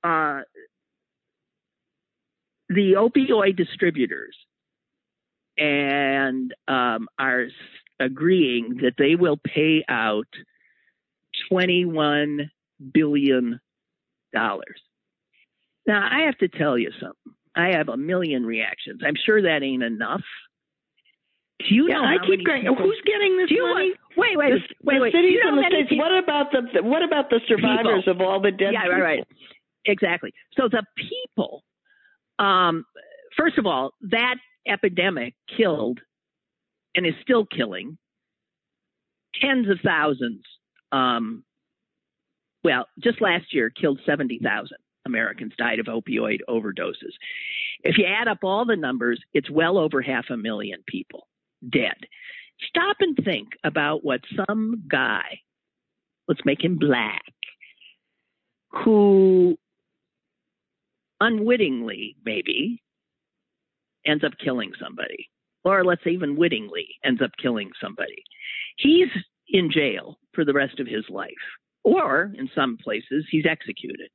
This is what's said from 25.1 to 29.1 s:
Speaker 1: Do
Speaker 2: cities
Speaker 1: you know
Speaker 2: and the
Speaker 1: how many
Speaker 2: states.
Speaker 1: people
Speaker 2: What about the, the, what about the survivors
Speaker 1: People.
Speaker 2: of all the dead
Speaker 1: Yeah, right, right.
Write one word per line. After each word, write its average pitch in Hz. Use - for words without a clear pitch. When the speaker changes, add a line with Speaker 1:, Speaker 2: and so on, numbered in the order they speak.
Speaker 1:
Do -
Speaker 2:
cities 359
Speaker 1:
you 480
know 370
Speaker 2:
and 294
the 269
Speaker 1:
how 349
many 359
Speaker 2:
states. -
Speaker 1:
people 269
Speaker 2:
What 370
about 294
the, 262
the, 180
what 294
about 302
the 233
survivors 214
Speaker 1:
People. 190
Speaker 2:
of 180
all 190
the 196
dead 196
Speaker 1:
Yeah, 220
right, 180
right. 160